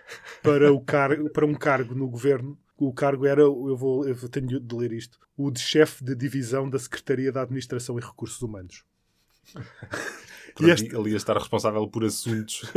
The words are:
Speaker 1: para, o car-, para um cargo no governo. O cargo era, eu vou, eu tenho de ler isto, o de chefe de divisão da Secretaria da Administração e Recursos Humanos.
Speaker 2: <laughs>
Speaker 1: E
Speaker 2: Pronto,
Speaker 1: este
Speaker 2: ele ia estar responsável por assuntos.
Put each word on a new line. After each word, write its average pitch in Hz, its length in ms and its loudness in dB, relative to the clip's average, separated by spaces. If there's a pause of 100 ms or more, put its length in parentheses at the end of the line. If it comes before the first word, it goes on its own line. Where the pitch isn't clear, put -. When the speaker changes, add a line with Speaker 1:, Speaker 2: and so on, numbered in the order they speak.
(440)
Speaker 1:
para, 147 300 8
o 135 80 2
car-, 147 500 0
para 151 140 2
um 147 80 2
cargo 127 420 0
no 135 120 -2
governo. 131 500 -2 (200)
O 135 160 0
cargo 135 340 0
era, 139 140 6
eu 139 340 4
vou, 131 320 0
eu 127 80 -2 (140)
tenho 127 300 -4
de 120 160 -10
ler 117 180 -2
isto, - 260 -12 (180)
o 139 140 -2
de 123 80 -6
chefe - 440 4
de 127 120 -4
divisão 131 520 -2
da 139 120 -2
Secretaria 131 520 -2
da 131 120 -2
Administração 123 560 -6
e - 20 -6
Recursos - 400 -12
Humanos. 101 420 -12 (720)
Speaker 2:
<laughs> 127 60 -12 (880)
Speaker 1:
E - 20 -20
Speaker 2:
Pronto, 160 200 4
Speaker 1:
este 110 200 -2
Speaker 2:
ele 107 180 -2
ia 107 60 2
estar 104 200 0
responsável 107 500 0
por 113 160 -4
assuntos. 110 720 -4